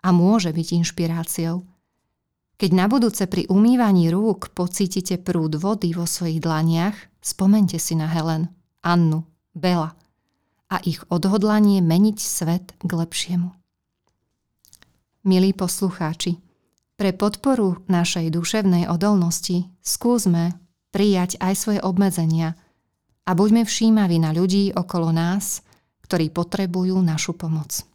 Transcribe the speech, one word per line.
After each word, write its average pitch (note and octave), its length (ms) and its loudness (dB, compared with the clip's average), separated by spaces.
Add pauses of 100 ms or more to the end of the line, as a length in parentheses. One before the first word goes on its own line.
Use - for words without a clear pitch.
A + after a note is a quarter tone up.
a F#3 80 0
môže F3+ 400 4
byť E3+ 320 0
inšpiráciou. E3 800 -4 (960)
Keď F#3+ 160 2
na G3 160 2
budúce A3+ 320 2
pri F#3 240 -4
umývaní G3+ 640 4
rúk G3+ 400 -2
pocítite F#3 640 -4
prúd E3 400 -2
vody F#3 400 -2
vo E3+ 80 -4
svojich E3 400 -4
dlaniach, E3 800 -2
spomente F#3+ 560 2
si - 160 -4
na D#3+ 80 -2
Helen, D#3+ 480 -2 (320)
Annu, E3 400 2 (320)
Bella E3 400 -2 (720)
a F#3 160 -8
ich D#3+ 240 -4
odhodlanie G3+ 720 2
meniť F#3 400 2
svet F3 640 -4
k E3 80 -2
lepšiemu. F3 560 -4 (1800)
Milí F#3+ 320 4
poslucháči, F3+ 800 -4 (640)
pre F#3+ 160 0
podporu G#3 720 -2
našej F3 400 0
duševnej F3 640 0
odolnosti F3+ 880 0
skúsme F3 800 0 (340)
prijať F#3+ 480 2
aj F#3+ 160 0
svoje G#3 240 -2
obmedzenia E3 720 0 (720)
a F3+ 80 0
buďme G#3+ 320 4
všímaví G#3+ 560 2
na D#3+ 80 0
ľudí F#3+ 400 2
okolo F3 400 -2
nás, E3+ 560 -2 (400)
ktorí E3 240 -2
potrebujú F3+ 720 -2
našu E3 320 -2
pomoc. D#3+ 480 -6 (120)